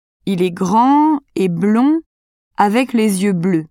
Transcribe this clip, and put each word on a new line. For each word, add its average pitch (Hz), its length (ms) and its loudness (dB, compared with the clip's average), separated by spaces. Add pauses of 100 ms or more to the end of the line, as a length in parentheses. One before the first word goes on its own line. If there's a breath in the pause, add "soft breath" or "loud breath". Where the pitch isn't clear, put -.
(240)
Il 190 160 -4
est 180 120 0
grand 269 680 0 (140)
et 190 160 -2
blond, 226 500 0 (560)
avec 226 380 0
les 208 300 0
yeux 202 100 0
bleus. 165 360 -2